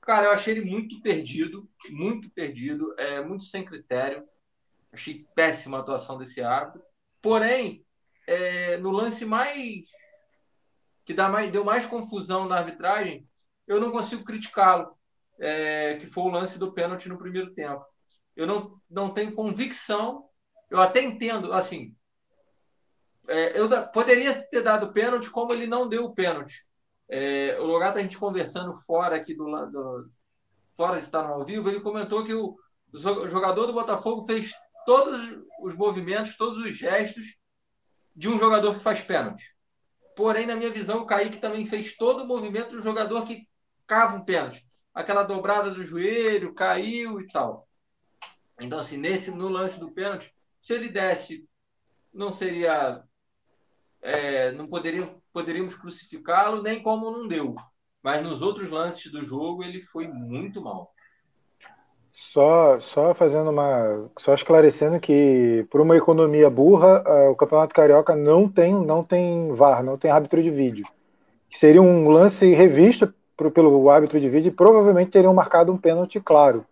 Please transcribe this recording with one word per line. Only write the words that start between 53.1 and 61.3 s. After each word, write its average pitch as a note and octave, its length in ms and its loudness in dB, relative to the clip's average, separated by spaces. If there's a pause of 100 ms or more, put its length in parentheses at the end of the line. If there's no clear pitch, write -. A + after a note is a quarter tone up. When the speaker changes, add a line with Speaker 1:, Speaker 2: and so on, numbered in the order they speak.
Speaker 1:
é, C#3 500 -4
não D3+ 160 -16
poderia E3 460 -10 (180)
poderíamos F3 420 -10
crucificá-lo, F#3 880 -6
nem A3 200 -8
como A3 280 -4
não A#3 160 -12
deu. C#3 280 -8 (480)
Mas D3+ 200 -6
nos D#3 200 -10
outros G3 280 -6
lances D#3+ 400 -10
do D3 140 -14
jogo, D#3 400 -10
ele F3+ 180 -16
foi D#3+ 260 -14
muito C#3+ 520 -14
mal. C3+ 320 -16 (1200)